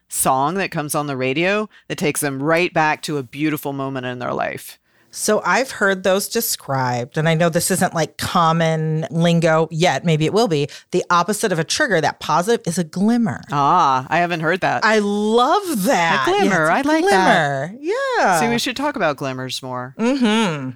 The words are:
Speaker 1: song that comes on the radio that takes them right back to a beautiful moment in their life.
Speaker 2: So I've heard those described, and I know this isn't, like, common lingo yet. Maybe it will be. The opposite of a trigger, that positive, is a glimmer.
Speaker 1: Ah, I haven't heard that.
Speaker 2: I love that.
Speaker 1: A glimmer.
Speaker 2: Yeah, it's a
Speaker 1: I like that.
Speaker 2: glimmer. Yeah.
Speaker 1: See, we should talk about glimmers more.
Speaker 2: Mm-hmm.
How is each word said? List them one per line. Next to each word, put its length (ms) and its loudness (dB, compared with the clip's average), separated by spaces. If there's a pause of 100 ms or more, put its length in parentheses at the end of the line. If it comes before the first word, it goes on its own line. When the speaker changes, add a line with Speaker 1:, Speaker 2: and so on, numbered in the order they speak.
Speaker 1:
song 460 0
that 160 -4
comes 240 -6
on 140 -2
the 80 -6
radio 520 0 (200)
that 100 -8
takes 220 -2
them 220 -4
right 300 2
back 300 0
to 160 -4
a 40 -4
beautiful 520 -4
moment 320 -6
in 120 -6
their 140 -4
life. 460 -6 (340)
Speaker 2:
So 340 0
I've 240 0
heard 320 0
those 260 0
described, 880 -4
and 100 0
I 60 2
know 160 2
this 220 0
isn't, 240 0
like, 240 -2
common 920 0
lingo 600 2
yet. 340 0
Maybe 220 2
it 80 0
will 140 2
be. 200 0 (220)
The 180 0
opposite 440 0
of 60 0
a 60 -2
trigger, 380 0
that 180 -2
positive, 460 0
is 100 -2
a 80 0
glimmer. 560 0 (100)
Speaker 1:
Ah, 600 2
I 80 2
haven't 220 0
heard 200 0
that. 240 0
Speaker 2:
I 140 4
love 840 2
that. 420 2
Speaker 1:
A 40 2
glimmer. 360 2
Speaker 2:
Yeah, 140 2
it's 60 -2
a 40 2
Speaker 1:
I 20 2
like 160 2
that. 640 2
Speaker 2:
glimmer. 100 -16
Yeah. 600 0
Speaker 1:
See, 80 2
we 100 0
should 180 -4
talk 180 -4
about 220 -2
glimmers 460 -8
more. 360 -8
Speaker 2:
Mm-hmm. 760 0